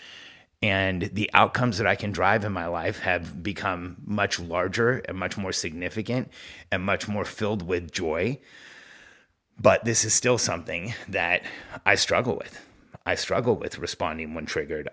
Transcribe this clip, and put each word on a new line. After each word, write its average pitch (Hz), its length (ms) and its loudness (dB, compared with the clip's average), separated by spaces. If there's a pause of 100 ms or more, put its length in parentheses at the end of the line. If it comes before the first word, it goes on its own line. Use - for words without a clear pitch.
(600)
And 95 500 2
the 95 220 -2
outcomes 110 440 4
that 104 100 2
I 98 80 6
can 101 180 -2
drive 101 320 4
in 101 80 -2
my 85 140 -4
life 87 320 -2
have 87 440 -2
become 90 600 -4
much 101 340 0
larger 98 600 2
and - 180 -8
much 90 200 -4
more 95 140 -4
significant 90 800 -4 (400)
and 92 120 0
much 98 260 0
more 101 160 -2
filled 104 420 -2
with 87 240 -2
joy. 90 480 -2 (1200)
But 98 240 6
this 113 220 2
is 110 80 0
still 123 240 4
something 87 560 -4 (160)
that 90 340 2 (420)
I 101 100 8
struggle 98 420 2
with. - 240 -12 (440)
I 90 100 0
struggle 113 420 2
with - 200 -8
responding 80 560 -4
when 78 120 -6
triggered. 76 460 -4